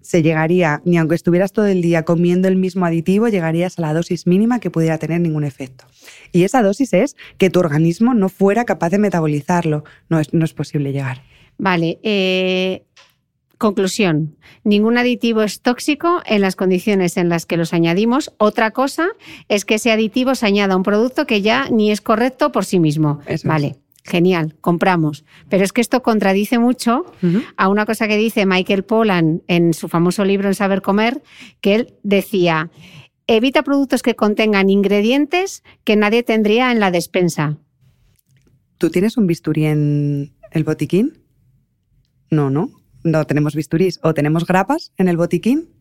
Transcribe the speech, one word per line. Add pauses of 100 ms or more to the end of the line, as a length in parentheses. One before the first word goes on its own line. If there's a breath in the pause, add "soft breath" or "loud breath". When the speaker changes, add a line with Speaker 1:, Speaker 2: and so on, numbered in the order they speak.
Speaker 1:
Se
llegaría,
ni
aunque
estuvieras
todo
el
día
comiendo
el
mismo
aditivo,
llegarías
a
la
dosis
mínima
que
pudiera
tener
ningún
efecto. (480 loud breath)
Y
esa
dosis
es (220 loud breath)
que
tu
organismo
no
fuera
capaz
de
metabolizarlo. (260 loud breath)
No
es,
no
es
posible
llegar. (340 soft breath)
Speaker 2:
Vale,
eh, (720 soft breath)
conclusión. (260 soft breath)
Ningún
aditivo
es
tóxico
en
las
condiciones
en
las
que
los
añadimos.
Otra
cosa (400 loud breath)
es
que
ese
aditivo
se
añada
a
un
producto
que
ya
ni
es
correcto
por
sí
mismo.
Speaker 1:
Eso
es.
Speaker 2:
Vale, (280)
genial,
compramos. (240 soft breath)
Pero
es
que
esto
contradice
mucho (180)
Speaker 1:
Ujú. (140)
Speaker 2:
a
una
cosa
que
dice
Michael
Pollan
en
su
famoso
libro
En
Saber
Comer, (380 loud breath)
que
él (100)
decía: (560 loud breath)
"Evita
productos
que
contengan
ingredientes (180 soft breath)
que
nadie
tendría
en
la
despensa". (1200)
Speaker 1:
¿Tú
tienes
un
bisturí
en (180)
el
botiquín? (1120)
No,
¿no? (320)
No
tenemos
bisturís.
¿O
tenemos
grapas
en
el
botiquín? (100)